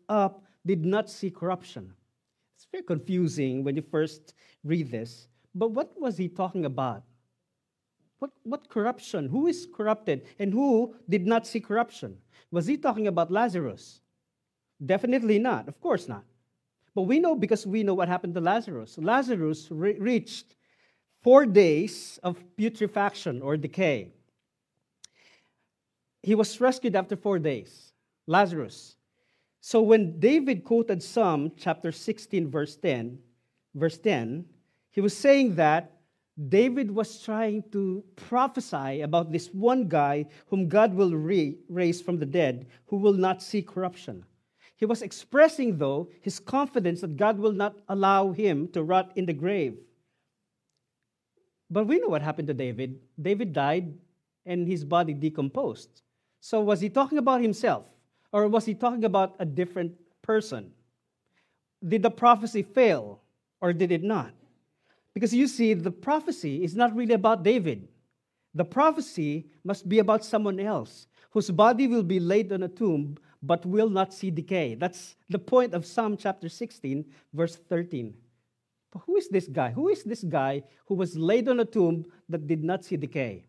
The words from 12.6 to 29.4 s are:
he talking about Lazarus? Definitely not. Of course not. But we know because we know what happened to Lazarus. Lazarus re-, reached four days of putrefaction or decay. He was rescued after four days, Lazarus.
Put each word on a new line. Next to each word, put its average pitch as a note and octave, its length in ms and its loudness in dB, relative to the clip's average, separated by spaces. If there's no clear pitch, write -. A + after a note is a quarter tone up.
he C#4 120 0
talking G#3+ 280 0
about E3+ 240 0
Lazarus? F3+ 680 -2
Definitely G#3+ 580 2
not. G#3+ 300 -2
Of - 140 -16
course D4+ 260 -2
not. G#2 160 -12
But G3 80 0
we B3 180 2
know E4 160 2
because A3 300 -2
we G#3+ 160 -2
know G3 100 2
what F3+ 160 0
happened F3+ 260 -4
to F3+ 60 -4
Lazarus. E3+ 560 -4
Lazarus F3+ 760 -2
re-, F#3 300 -2
reached - 560 -4
four C4+ 240 10
days F#3+ 800 4
of F3 160 -4
putrefaction G3+ 840 -2
or C#3 140 -2
decay. D3 580 -2
He G#3 120 2
was G#3+ 260 0
rescued B3+ 340 2
after F#3 220 -2
four G3 220 -2
days, C#3 540 -6
Lazarus. E3+ 720 0